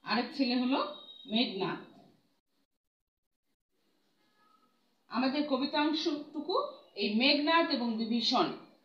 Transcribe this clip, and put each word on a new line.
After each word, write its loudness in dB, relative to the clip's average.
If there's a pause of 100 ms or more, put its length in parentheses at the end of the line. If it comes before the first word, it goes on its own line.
আরেক -2
ছেলে 0
হলো 0 (300)
মেঘনাদ। -2 (3250)
আমাদের 0
কবিতা 0
অংশটুকু -2 (360)
এই -2
মেঘনাদ 4
এবং -2
বিভীষণ 0 (320)